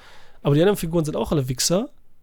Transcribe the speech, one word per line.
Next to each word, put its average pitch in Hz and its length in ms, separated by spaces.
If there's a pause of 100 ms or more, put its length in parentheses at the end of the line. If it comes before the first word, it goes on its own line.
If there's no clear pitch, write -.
(400)
Aber 143 140
die 151 60
anderen 196 160
Figuren 170 280
sind 147 120
auch 220 160
alle 135 160
Wichser, 170 400 (340)